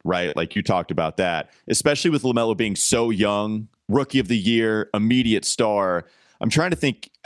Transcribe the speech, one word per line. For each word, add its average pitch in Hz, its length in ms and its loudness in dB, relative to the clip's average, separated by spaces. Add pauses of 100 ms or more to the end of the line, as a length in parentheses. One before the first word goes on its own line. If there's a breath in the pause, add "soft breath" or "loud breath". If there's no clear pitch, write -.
right? 90 320 -2
Like, 85 200 -4
you 101 80 -2
talked 90 260 -2
about 80 280 -2
that, 85 340 -2 (160 soft breath)
especially 147 420 0
with 147 140 0
LaMelo 117 340 0
being 107 180 -2
so 117 360 0
young, 107 560 0 (200)
rookie 135 300 0
of 127 100 0
the 120 120 0
year, 110 520 0
immediate 113 540 2
star. 98 600 0 (360 soft breath)
I'm - 80 0
trying 165 220 2
to 175 40 0
think. - 360 -2 (140)